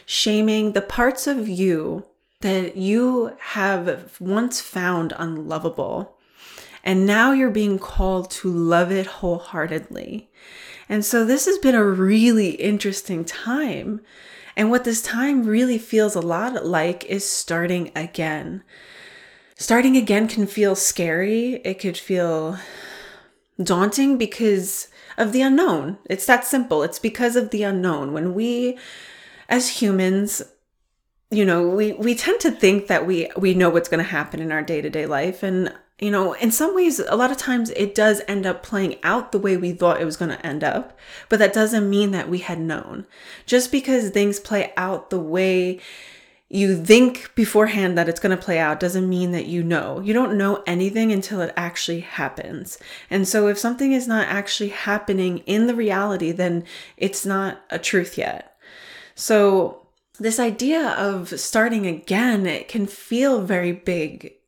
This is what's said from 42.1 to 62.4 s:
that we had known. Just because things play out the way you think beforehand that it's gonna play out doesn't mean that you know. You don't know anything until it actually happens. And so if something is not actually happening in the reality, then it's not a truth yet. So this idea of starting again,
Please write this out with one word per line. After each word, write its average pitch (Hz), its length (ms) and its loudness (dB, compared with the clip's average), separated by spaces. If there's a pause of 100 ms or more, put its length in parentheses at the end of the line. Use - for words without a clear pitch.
that 175 180 -4
we 180 80 -2
had 180 200 -6
known. 165 480 -6 (380)
Just 247 260 2
because 262 380 2
things 202 320 2
play - 360 -2
out 185 340 -4
the 185 100 -2
way 180 600 0 (680)
you 190 320 2
think 240 520 6
beforehand 214 640 2
that 170 100 2
it's 170 120 -4
gonna 190 140 2
play 180 240 -2
out 151 220 0
doesn't 185 260 0
mean 180 260 0
that 170 120 -4
you 175 180 -4
know. 160 380 -2
You 202 140 -2
don't 220 240 2
know 196 280 0
anything 196 460 0
until 196 300 -2
it 165 160 -4
actually 170 420 -6
happens. - 800 -10 (320)
And 190 180 2
so 208 200 4
if 202 100 0
something 247 340 0
is 247 160 0
not 220 200 0
actually 202 420 -4
happening 196 720 -2
in 214 260 2
the 240 80 2
reality, 196 580 -2
then 175 320 -2 (320)
it's 196 300 -4
not 196 420 -4
a 170 100 -6
truth 180 380 -2
yet. - 400 -8 (580)
So 202 720 2 (300)
this 226 220 -2
idea 254 500 0
of 190 480 -4
starting 226 480 0
again, 196 600 0